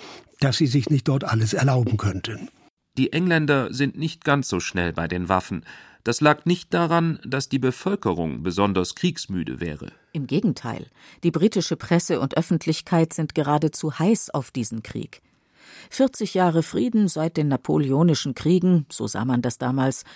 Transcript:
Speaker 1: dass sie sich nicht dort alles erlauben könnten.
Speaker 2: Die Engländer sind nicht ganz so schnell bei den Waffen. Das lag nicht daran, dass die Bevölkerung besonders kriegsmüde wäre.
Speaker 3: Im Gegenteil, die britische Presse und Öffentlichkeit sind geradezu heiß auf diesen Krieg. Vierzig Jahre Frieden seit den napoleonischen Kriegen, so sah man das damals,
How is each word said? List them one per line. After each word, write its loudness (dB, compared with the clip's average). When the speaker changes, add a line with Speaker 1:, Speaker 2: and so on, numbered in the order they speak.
Speaker 1:
dass 2
sie 2
sich 0
nicht 2
dort 0
alles 0
erlauben 2
könnten. -4
Speaker 2:
Die 0
Engländer 2
sind -2
nicht -6
ganz 2
so 0
schnell -2
bei -2
den -4
Waffen. 0
Das 0
lag 4
nicht 0
daran, 2
dass -2
die 0
Bevölkerung -2
besonders 2
kriegsmüde -4
wäre. -8
Speaker 3:
Im -6
Gegenteil, -2
die 4
britische 0
Presse 0
und -2
Öffentlichkeit 0
sind -4
geradezu 0
heiß 2
auf -4
diesen -6
Krieg. -10
Vierzig 0
Jahre 4
Frieden 0
seit -2
den 2
napoleonischen 2
Kriegen, 2
so -6
sah -4
man 2
das -2
damals, 0